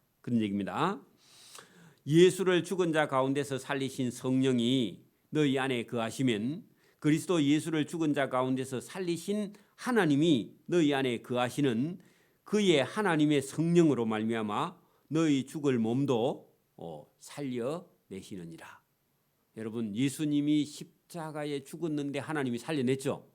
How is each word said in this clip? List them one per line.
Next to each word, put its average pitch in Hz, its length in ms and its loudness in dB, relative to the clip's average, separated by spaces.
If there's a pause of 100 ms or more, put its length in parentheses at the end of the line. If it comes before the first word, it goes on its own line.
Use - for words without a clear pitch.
(200)
그런 120 200 0
얘기입니다. 104 600 -2 (1080)
예수를 175 560 6
죽은 175 300 0
자 151 160 2
가운데서 135 500 0
살리신 135 540 -4
성령이 127 880 0 (280)
너희 147 280 2
안에 127 260 -2
거하시면 120 800 -2 (380)
그리스도 160 420 2
예수를 151 440 2
죽은 160 280 -2
자 139 140 0
가운데서 127 520 -2
살리신 190 760 -6 (220)
하나님이 160 760 2 (140)
너희 160 280 2
안에 127 280 -2
거하시는 123 760 0 (460)
그의 180 400 4
하나님의 151 580 2
성령으로 156 640 4
말미암아 110 680 -2 (320)
너희 147 360 2
죽을 139 340 0
몸도, 127 680 0 (280)
어, 80 300 -14 (120)
살려내시느니라. 117 1600 -10 (760)
여러분, 110 380 -8
예수님이 147 680 0
십자가에 151 1000 -10
죽었는데 147 540 -4
하나님이 131 400 -4
살려냈죠? 135 760 -2